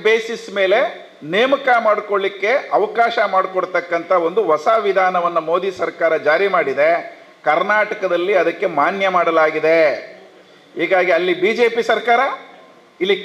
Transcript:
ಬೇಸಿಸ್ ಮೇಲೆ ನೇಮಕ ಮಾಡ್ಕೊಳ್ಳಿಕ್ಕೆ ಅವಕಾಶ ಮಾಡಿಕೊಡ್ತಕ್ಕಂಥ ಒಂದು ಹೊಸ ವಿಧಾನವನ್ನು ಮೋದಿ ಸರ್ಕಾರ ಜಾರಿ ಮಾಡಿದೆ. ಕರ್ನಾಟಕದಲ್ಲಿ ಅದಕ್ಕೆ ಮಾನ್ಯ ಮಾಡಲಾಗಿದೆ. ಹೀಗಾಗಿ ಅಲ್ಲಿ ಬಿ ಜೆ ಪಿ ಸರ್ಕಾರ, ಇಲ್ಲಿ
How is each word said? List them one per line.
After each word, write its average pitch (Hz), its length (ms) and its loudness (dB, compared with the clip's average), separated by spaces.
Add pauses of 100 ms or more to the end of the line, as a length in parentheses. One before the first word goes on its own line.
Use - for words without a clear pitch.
ಬೇಸಿಸ್ 220 420 -2 (120)
ಮೇಲೆ 196 220 2 (540)
ನೇಮಕ 262 340 0 (180)
ಮಾಡ್ಕೊಳ್ಳಿಕ್ಕೆ 202 680 -2 (260)
ಅವಕಾಶ 214 380 0 (180)
ಮಾಡಿಕೊಡ್ತಕ್ಕಂಥ 175 760 -2 (180)
ಒಂದು 185 120 0 (100)
ಹೊಸ 151 180 0 (180)
ವಿಧಾನವನ್ನು 180 640 0
ಮೋದಿ 185 220 -2 (100)
ಸರ್ಕಾರ 165 320 -2 (160)
ಜಾರಿ 175 280 2
ಮಾಡಿದೆ. 143 340 2 (580)
ಕರ್ನಾಟಕದಲ್ಲಿ 190 920 0
ಅದಕ್ಕೆ 170 260 -2 (100)
ಮಾನ್ಯ 190 380 0
ಮಾಡಲಾಗಿದೆ. 160 640 2 (920)
ಹೀಗಾಗಿ 180 440 0
ಅಲ್ಲಿ 180 240 0
ಬಿ 202 120 2
ಜೆ 233 140 2
ಪಿ 226 220 -2
ಸರ್ಕಾರ, 233 300 2 (800)
ಇಲ್ಲಿ 196 240 0